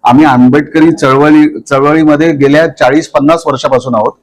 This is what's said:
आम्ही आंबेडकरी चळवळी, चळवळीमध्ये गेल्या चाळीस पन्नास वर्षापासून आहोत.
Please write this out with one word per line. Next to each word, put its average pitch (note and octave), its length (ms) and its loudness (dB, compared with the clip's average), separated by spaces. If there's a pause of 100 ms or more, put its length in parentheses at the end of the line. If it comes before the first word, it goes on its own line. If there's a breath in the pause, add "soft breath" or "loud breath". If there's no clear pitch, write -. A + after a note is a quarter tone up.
आम्ही B2+ 200 2
आंबेडकरी C#3+ 680 2
चळवळी, D3 680 0
चळवळीमध्ये D3+ 720 -2
गेल्या D3 360 0
चाळीस C#3+ 400 -2
पन्नास D#3 380 0
वर्षापासून C3 480 -4
आहोत. A2+ 180 -2 (100)